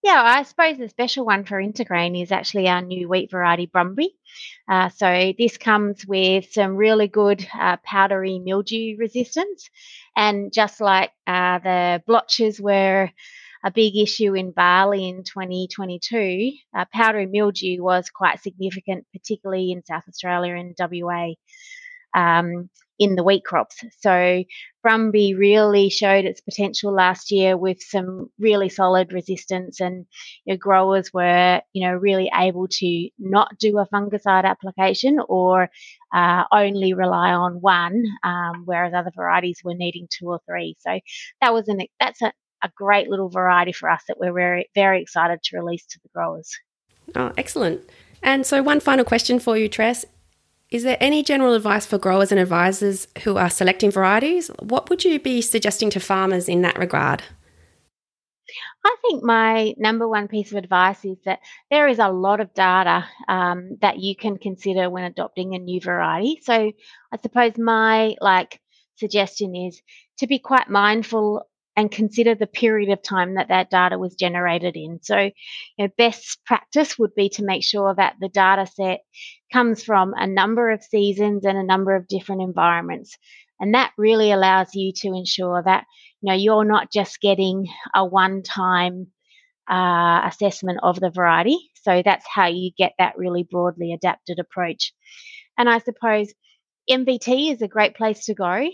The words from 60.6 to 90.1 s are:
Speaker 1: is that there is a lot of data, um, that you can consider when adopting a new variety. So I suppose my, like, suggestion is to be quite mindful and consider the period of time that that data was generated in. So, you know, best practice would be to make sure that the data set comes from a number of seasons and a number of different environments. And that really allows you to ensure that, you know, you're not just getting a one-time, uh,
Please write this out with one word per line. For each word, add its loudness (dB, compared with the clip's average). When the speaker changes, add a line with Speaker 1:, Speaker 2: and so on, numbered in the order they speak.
Speaker 1:
is -8
that -4
there 4
is 2
a 4
lot 0
of -8
data, 2
um, -2
that 0
you -6
can -6
consider -4
when -6
adopting -8
a -8
new -6
variety. -2
So 0
I -4
suppose 0
my, 2
like, 0
suggestion -4
is -8
to -4
be -2
quite 0
mindful 0
and 0
consider 2
the -2
period 0
of -2
time -2
that -2
that 2
data 2
was -8
generated -2
in. -12
So, 0
you 0
know, -2
best 0
practice -2
would 0
be 2
to -8
make -4
sure 0
that 0
the -8
data 2
set -6
comes 0
from 2
a -2
number 0
of -4
seasons 0
and 0
a -4
number 0
of -2
different -6
environments. -2
And 0
that 2
really 4
allows 2
you -4
to -6
ensure -4
that, 2
you -2
know, 2
you're 4
not 0
just -4
getting 0
a 2
one-time, 0
uh, 2